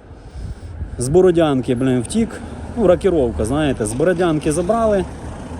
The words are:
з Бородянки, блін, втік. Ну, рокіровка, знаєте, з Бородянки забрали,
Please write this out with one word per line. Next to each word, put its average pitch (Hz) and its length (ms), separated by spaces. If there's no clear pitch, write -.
з 123 100
Бородянки, 156 680
блін, 127 260
втік. 220 400
Ну, 220 100
рокіровка, 156 580
знаєте, 131 420
з 104 60
Бородянки 165 600
забрали, 202 520